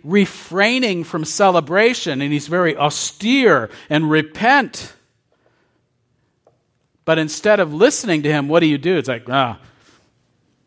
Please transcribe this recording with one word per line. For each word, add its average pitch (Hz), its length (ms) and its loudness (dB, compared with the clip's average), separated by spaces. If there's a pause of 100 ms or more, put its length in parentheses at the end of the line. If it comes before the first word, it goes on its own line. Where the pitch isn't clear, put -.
refraining 196 1000 0
from 156 220 -6
celebration, 180 960 0
and 143 120 -2
he's 143 140 -4
very 170 280 0
austere 170 960 0 (200)
and 156 200 0
repent. 196 840 0 (2000)
But 160 140 2
instead 202 400 0
of 151 140 -2
listening 175 500 2
to 147 80 0
him, 143 160 0
what 165 140 2
do 165 40 2
you 147 140 0
do? 175 180 -2
It's 131 120 -4
like, 117 200 -8
"Ah, 123 300 -2 (1080)